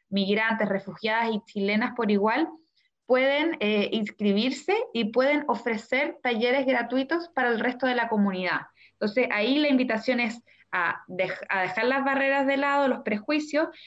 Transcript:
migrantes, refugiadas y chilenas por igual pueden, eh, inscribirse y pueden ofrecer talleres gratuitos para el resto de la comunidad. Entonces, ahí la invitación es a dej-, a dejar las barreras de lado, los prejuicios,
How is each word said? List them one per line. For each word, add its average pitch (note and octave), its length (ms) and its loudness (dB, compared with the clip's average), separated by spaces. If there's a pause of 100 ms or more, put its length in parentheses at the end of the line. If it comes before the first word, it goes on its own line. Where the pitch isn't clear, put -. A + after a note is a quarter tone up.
migrantes, G#3 600 0
refugiadas A3 680 -2
y G#3 120 -4
chilenas G#3+ 500 -2
por G#3+ 160 0
igual A3 360 2 (580)
pueden, C#4+ 520 2
eh, G#3 320 2
inscribirse G#3+ 880 0 (160)
y A3+ 140 0
pueden C4+ 420 2
ofrecer A#3 760 -2
talleres B3 420 0
gratuitos C4 680 0
para B3 180 0
el A#3 100 0
resto B3+ 300 -2
de B3 80 0
la A#3 120 -2
comunidad. F#3 520 0 (320)
Entonces, A3+ 400 0
ahí A#3 260 2
la D4 80 2
invitación B3 540 0
es A3+ 200 -4 (300)
a F3 380 -2
dej-, F#3 400 -4
a F#3+ 140 0
dejar G3+ 240 -2
las C4+ 180 0
barreras C4+ 420 2
de C#4 100 2
lado, C#4+ 300 2
los B3 140 0
prejuicios, D4 680 -2 (180)